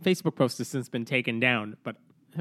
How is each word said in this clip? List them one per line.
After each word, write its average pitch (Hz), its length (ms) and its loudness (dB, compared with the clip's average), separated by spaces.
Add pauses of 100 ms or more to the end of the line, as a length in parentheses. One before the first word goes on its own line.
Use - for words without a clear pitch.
Facebook 180 320 0
post - 240 2
has 120 100 -4
since 131 200 -4
been 117 160 -4
taken 120 360 0
down, 113 420 2
but 110 140 -8 (440)